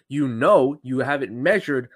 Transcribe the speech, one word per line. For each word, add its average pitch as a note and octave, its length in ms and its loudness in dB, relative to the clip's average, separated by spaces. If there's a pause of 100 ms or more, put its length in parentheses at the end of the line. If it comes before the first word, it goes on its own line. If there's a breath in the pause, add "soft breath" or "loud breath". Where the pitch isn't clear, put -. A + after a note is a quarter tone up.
you C#3+ 200 -2
know C#3 560 2
you B2+ 160 -4
have C3+ 240 -2
it G2 80 -8
measured C#3 640 -2